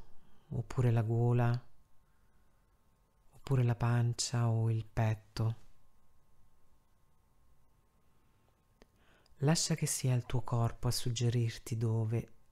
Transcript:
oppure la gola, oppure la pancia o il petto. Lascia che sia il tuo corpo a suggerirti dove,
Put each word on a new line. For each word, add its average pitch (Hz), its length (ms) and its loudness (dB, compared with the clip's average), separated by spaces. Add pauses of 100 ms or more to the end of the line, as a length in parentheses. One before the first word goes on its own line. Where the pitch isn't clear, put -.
(500)
oppure 123 420 0
la 113 120 4
gola, 120 600 2 (1700)
oppure 127 320 0
la 120 120 2
pancia 120 760 0
o 113 200 2
il 113 160 0
petto. 110 680 -2 (3750)
Lascia 156 360 2
che 151 120 -2
sia 127 280 0
il 120 120 0
tuo 120 160 -2
corpo 117 480 0
a - 20 2
suggerirti 117 840 -2
dove, 113 560 -2 (180)